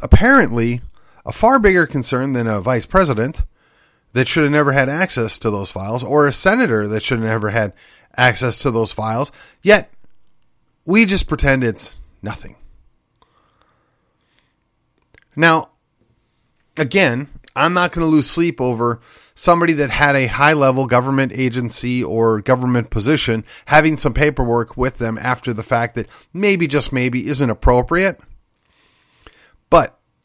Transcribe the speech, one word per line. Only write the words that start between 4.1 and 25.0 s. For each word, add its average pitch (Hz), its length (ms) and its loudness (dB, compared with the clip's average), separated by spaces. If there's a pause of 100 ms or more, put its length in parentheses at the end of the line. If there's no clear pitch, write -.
that 127 140 0
should 160 160 0
have 143 80 2
never 147 220 2
had 135 160 2
access 143 500 -4
to 113 120 -2
those 98 200 -6
files 104 320 -8
or 147 240 2
a 139 60 0
senator 160 560 0
that 107 120 -4
should 117 200 -4
have 110 80 -2
never 110 220 -2
had 104 220 -2 (440)
access 123 420 0
to 131 140 -2
those 113 180 -2
files. 110 400 -6 (320)
Yet, 196 300 4 (920)
we 214 200 4
just 190 240 -2
pretend 139 340 0
it's - 360 -6 (220)
nothing. - 360 -14 (2750)
Now, 160 340 2 (1040)
again, 143 520 0 (260)
I'm 151 180 0
not 180 200 0
gonna 165 140 -2
lose 156 220 2
sleep 170 320 -2
over 120 400 -2 (360)
somebody 170 380 2
that 143 160 -2
had 143 260 0
a 131 100 0
high-level 135 600 2
government 127 460 0
agency 123 680 -4
or 113 380 0
government 123 500 0
position 113 540 0 (220)
having 156 300 2
some 131 160 -2
paperwork 127 640 -2
with 127 220 -4
them 113 240 -4